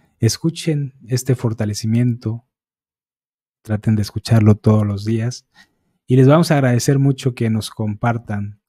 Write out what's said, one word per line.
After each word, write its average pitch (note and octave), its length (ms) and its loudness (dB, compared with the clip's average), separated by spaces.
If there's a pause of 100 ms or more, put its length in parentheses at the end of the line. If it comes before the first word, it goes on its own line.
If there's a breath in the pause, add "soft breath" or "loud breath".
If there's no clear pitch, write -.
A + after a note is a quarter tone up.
(200 soft breath)
Escuchen D3 760 -2 (120)
este B2 280 -2
fortalecimiento, A2+ 1120 -4 (1120)
traten G#2+ 340 -2
de G#2 60 0
escucharlo G#2+ 540 2
todos G#2+ 300 2
los G2+ 200 -6
días A2+ 420 -4 (600 soft breath)
y B2+ 100 4
les C3 100 6
vamos D#3+ 240 4
a D#3 40 4
agradecer C3+ 440 0
mucho C3+ 340 0
que A#2 160 -4
nos A2 220 -4
compartan G#2 960 -6